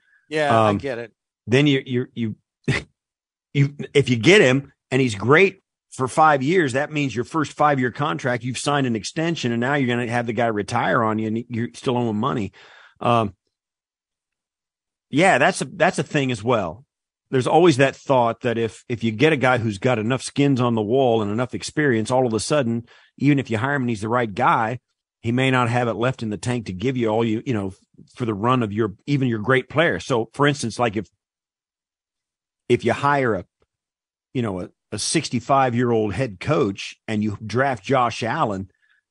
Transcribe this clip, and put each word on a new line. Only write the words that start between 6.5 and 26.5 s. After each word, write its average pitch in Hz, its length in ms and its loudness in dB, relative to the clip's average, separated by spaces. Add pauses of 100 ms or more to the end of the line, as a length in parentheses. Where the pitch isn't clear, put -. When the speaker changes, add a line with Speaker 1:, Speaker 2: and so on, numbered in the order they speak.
Speaker 2:
that 147 200 -2
means 139 200 -2
your 123 120 -4
first 151 260 -4
five-year 143 400 0
contract, 139 540 -4
you've 127 120 -6
signed 143 300 0
an 117 80 -2
extension, 156 560 -4
and 117 80 -2
now 127 140 0
you're 135 200 0
gonna 120 160 -2
have 120 180 -2
the 117 60 -4
guy 117 140 0
retire 117 560 -2
on 110 160 0
you, 110 80 -4
and 113 220 -4
you 120 240 -6
still 123 240 -4
owe 120 120 0
him 104 80 -2
money. 117 360 -4 (480)
Um, 113 340 0 (1700)
yeah, 151 300 4
that's 143 220 2
a, 151 40 -4
that's 156 340 0
a 147 40 0
thing 135 280 -2
as 107 100 -6
well. 107 440 -2 (460)
There's 131 160 0
always 156 300 6
that 135 180 2
thought 117 460 0
that 117 160 -2
if, 113 320 -6
if 117 160 -6
you 110 60 0
get 143 200 2
a 151 60 0
guy 127 200 2
who's 110 200 -2
got 127 220 0
enough 120 220 -2
skins 143 380 0
on 120 160 2
the 110 60 0
wall 117 400 2
and 101 100 -4
enough 120 220 -4
experience, 117 580 -2
all 127 160 2
of 110 60 -2
a 107 80 0
sudden, 117 440 -2 (320)
even 139 220 2
if 120 100 -6
you 110 80 -2
hire 139 180 -2
him 135 80 -2
and 120 60 -2
he's 101 120 -4
the 107 80 -6
right 117 240 0
guy, 123 460 0 (420)
he 117 100 -4
may 131 180 2
not 123 200 2
have 123 180 0
it 110 60 -2
left 117 300 -2
in 110 60 -4
the 104 80 -6
tank 123 280 -4